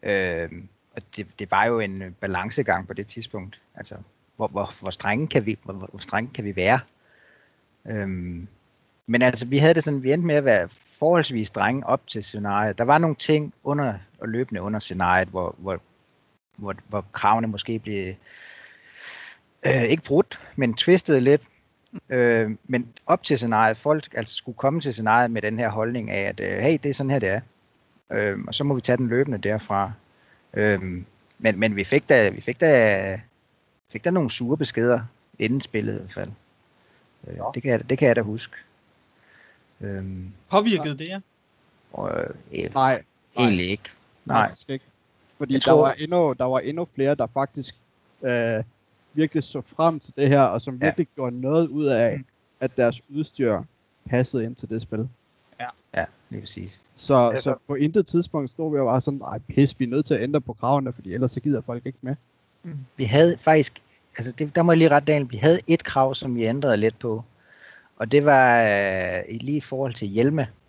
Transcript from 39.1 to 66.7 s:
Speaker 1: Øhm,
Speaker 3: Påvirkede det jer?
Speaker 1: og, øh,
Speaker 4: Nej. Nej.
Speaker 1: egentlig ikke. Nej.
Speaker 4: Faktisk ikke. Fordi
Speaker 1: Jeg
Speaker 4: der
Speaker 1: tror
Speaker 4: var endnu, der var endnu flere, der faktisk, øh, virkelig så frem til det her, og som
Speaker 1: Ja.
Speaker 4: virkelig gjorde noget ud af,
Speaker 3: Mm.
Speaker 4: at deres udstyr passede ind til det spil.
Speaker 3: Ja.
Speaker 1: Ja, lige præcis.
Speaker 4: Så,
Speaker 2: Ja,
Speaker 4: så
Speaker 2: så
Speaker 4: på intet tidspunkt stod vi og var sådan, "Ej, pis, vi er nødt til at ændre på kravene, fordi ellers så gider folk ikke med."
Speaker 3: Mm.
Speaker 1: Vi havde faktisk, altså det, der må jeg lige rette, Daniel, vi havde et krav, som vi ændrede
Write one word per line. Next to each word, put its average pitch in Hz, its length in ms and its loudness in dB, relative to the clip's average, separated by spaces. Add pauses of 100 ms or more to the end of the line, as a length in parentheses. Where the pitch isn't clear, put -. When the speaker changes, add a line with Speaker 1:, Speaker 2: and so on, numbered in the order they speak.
Speaker 1:
Øhm, 95 500 -10 (180)
Speaker 3:
Påvirkede 185 480 0
det 156 100 -12
jer? 190 120 -10 (720)
Speaker 1:
og, 50 180 -6 (400)
øh, - 20 -16
Speaker 4:
Nej. - 200 -6
Nej. 131 300 2 (340)
Speaker 1:
egentlig 104 320 2
ikke. 104 140 -6 (420)
Nej. 117 220 2
Speaker 4:
Faktisk - 220 -12
ikke. 135 160 -8 (520)
Fordi 135 160 -4
Speaker 1:
Jeg 135 120 2
Speaker 4:
der - 60 6
Speaker 1:
tror 151 100 8
Speaker 4:
var 135 120 4
endnu, 156 460 0
der 127 60 0
var 131 140 0
endnu 151 360 -6
flere, 139 200 0
der 123 120 -2
faktisk, - 480 -6 (480)
øh, 117 400 0 (500)
virkelig 151 300 -2
så - 180 -10 (140)
frem 160 240 2
til - 160 -18
det 143 140 2
her, 139 120 6
og 113 200 2
som 131 140 -8
Speaker 1:
Ja. 127 100 -2
Speaker 4:
virkelig 147 300 0
gjorde 123 260 -6
noget 156 260 2
ud 147 180 -4
af, 120 320 2
Speaker 3:
Mm. 135 80 -12 (340)
Speaker 4:
at 131 180 -4
deres 117 320 0
udstyr 139 520 -2 (480)
passede 123 340 0
ind 117 120 -6
til - 140 -14
det 113 120 -4
spil. 113 280 -6 (500)
Speaker 3:
Ja. 123 80 -10 (260)
Speaker 1:
Ja, 85 120 -2 (240)
lige 104 120 -10
præcis. 95 420 -14 (120)
Speaker 4:
Så, 123 380 4
Speaker 2:
Ja, 127 40 -4
Speaker 4:
så 131 40 -4
Speaker 2:
så 131 140 -2 (120)
Speaker 4:
på 143 80 -6
intet 160 320 0
tidspunkt 160 440 -2
stod 160 200 -6
vi 147 80 0
og 135 60 2
var 123 140 2
sådan, 139 220 -4
"Ej, - 160 -10
pis, - 420 0
vi 131 60 0
er 117 40 -6
nødt 143 160 -2
til - 80 0
at 107 100 0
ændre 143 180 0
på 120 120 -12
kravene, 131 400 0
fordi 95 200 -12
ellers 127 180 -2
så - 80 -8
gider 139 220 -2
folk 120 240 -10
ikke 131 160 -10
med." 131 140 -6 (480)
Speaker 3:
Mm. 165 100 -12 (240)
Speaker 1:
Vi 135 60 -4
havde 147 340 6
faktisk, 156 440 2 (360)
altså 123 140 -8
det, 147 240 -6
der 170 60 2
må 170 100 6
jeg 165 60 8
lige 165 120 8
rette, 147 240 4
Daniel, 135 180 0
vi 110 60 -10
havde 156 300 4
et 165 160 2
krav, 135 320 2
som 127 200 -4
vi 113 100 0
ændrede 127 320 2